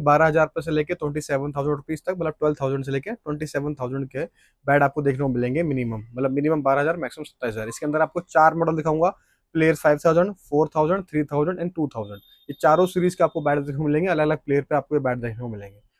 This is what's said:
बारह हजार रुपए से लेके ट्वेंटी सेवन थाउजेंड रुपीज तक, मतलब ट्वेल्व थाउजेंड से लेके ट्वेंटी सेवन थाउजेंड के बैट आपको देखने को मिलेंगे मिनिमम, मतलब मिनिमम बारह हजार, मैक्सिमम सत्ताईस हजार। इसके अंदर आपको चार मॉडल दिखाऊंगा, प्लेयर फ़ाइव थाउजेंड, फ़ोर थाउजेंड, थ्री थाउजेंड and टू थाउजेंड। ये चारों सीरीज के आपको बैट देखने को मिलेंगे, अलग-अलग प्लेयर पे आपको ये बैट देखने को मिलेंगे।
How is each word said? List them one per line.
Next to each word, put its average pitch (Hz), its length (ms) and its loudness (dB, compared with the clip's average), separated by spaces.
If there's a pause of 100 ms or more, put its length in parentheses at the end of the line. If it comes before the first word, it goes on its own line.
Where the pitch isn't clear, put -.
बारह 147 220 6
हजार 156 180 2
रुपए 156 160 -4
से 160 100 -6
लेके 151 240 0
ट्वेंटी 147 260 -4
सेवन 143 300 -4
थाउजेंड 143 240 -2
रुपीज 147 260 -8
तक, - 100 -4
मतलब 165 220 -4
ट्वेल्व 151 280 0
थाउजेंड 135 240 -2
से 139 60 -6
लेके 139 220 -4
ट्वेंटी 151 340 -8
सेवन 147 280 -6
थाउजेंड 135 340 -6
के 139 160 -8 (400)
बैट 143 180 4
आपको 139 180 0
देखने 139 180 0
को 139 100 0
मिलेंगे 123 340 0
मिनिमम, 120 480 -4
मतलब 131 200 -4
मिनिमम 147 320 0
बारह 135 180 2
हजार, 160 160 -2
मैक्सिमम 151 280 -10
सत्ताईस - 280 -8
हजार। 110 160 -8
इसके - 160 -10
अंदर 151 160 0
आपको 160 280 -2
चार 156 260 6
मॉडल 160 200 0
दिखाऊंगा, 160 380 0 (420)
प्लेयर 160 200 4
फ़ाइव 151 300 2
थाउजेंड, 175 360 4
फ़ोर 156 340 0
थाउजेंड, 165 280 0
थ्री 151 220 -2
थाउजेंड 151 340 -2
and 180 160 -6
टू 156 120 -2
थाउजेंड। 101 320 -10 (300)
ये 139 40 -10
चारों 160 340 4
सीरीज 180 280 0
के - 80 0
आपको 160 180 0
बैट 147 180 0
देखने 143 180 -6
को 156 60 -2
मिलेंगे, 151 260 0
अलग-अलग 156 280 2
प्लेयर 143 240 0
पे 147 140 -2
आपको 147 200 -2
ये 147 60 2
बैट 127 160 0
देखने 117 220 -8
को 123 80 -8
मिलेंगे। 101 320 -14 (200)